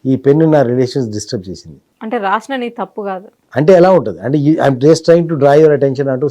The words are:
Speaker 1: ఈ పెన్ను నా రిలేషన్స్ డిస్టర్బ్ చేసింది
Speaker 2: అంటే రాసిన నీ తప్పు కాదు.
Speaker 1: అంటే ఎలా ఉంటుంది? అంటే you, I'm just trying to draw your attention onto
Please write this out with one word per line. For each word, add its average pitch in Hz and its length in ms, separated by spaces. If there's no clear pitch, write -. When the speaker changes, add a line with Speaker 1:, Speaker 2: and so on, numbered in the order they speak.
Speaker 1:
ఈ 131 100
పెన్ను 143 340
నా 151 120
రిలేషన్స్ 127 460
డిస్టర్బ్ 107 420
చేసింది 82 300
Speaker 2:
అంటే 233 160
రాసిన 214 380
నీ 240 120
తప్పు 220 340
కాదు. 196 260
Speaker 1:
అంటే 151 160
ఎలా 180 180
ఉంటుంది? 107 300
అంటే 127 180
you, 147 220
I'm 135 240
just 156 220
trying 170 240
to 165 120
draw 139 200
your 156 160
attention 139 360
onto 131 160